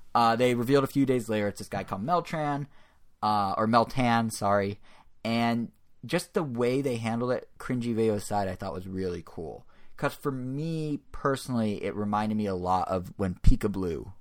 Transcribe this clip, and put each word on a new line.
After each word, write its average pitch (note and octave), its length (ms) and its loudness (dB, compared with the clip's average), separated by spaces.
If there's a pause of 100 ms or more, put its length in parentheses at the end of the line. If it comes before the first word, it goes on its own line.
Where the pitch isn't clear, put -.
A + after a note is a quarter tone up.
(120)
uh, A#2 220 4
they B2 220 4
revealed C3+ 260 4
a C3+ 60 0
few C#3 180 2
days B2 220 0
later G#2+ 180 0
it's G2+ 140 -4
this G2+ 80 -10
guy G2 160 -6
called G2 200 -6
Meltran, D3+ 640 -2 (560)
uh, G#2 340 2
or A2 120 2
Meltan, A#2 640 2
sorry. G2+ 480 0 (420)
And A#2 480 0 (340)
just D3+ 300 -4
the G3 80 2
way B2 380 0
they C3 160 -2
handled A#2 340 -2
it, - 180 -4 (120)
cringy A#2+ 340 -2
video A2 200 4
aside, G2+ 340 -2
I F#2 80 -6
thought F#2+ 160 -8
was F#2 160 -10
really F#2 360 -4
cool. - 400 -12 (320)
'Cause C#3+ 180 -4
for - 180 -4
me, D3 680 -4 (140)
personally, A#2+ 720 -2
it G2 100 -4
reminded G#2 420 -2
me G#2+ 100 0
a G2 100 -2
lot F2+ 320 0
of F#2 300 -4
when F#2 160 -2
Peekablue F#2+ 760 4 (100)